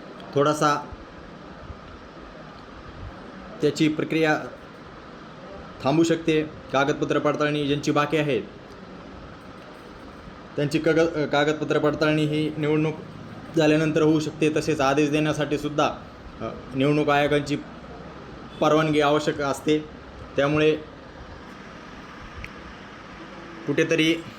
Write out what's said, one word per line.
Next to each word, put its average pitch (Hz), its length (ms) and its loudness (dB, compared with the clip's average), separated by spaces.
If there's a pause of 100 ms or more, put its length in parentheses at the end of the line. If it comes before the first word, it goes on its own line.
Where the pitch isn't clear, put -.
(360)
थोडासा 147 520 2 (2750)
त्याची 147 260 4
प्रक्रिया 151 500 2 (1500)
थांबू 151 200 6
शकते. 160 400 4
कागदपत्र 143 760 0
पडताळणी 147 480 2
ज्यांची 143 240 2
बाकी 147 260 2
आहे 147 240 2 (2250)
त्यांची 147 240 2
कग-, 160 460 4
कागदपत्र 147 540 2
पडताळणी 151 460 4
ही 151 320 0
निवडणूक 156 380 2 (600)
झाल्यानंतर 156 440 6
होऊ 156 180 6
शकते. 151 300 2
तसेच 151 320 2
आदेश 139 280 4
देण्यासाठी 147 480 2
सुद्धा, 147 320 2 (520)
अ, - 20 -10 (320)
निवडणूक 147 340 4
आयोगांची 143 460 4 (1040)
परवानगी 151 420 6
आवश्यक 147 400 4
असते. 143 380 2 (560)
त्यामुळे 151 400 4 (3000)
कुठेतरी 160 480 4 (240)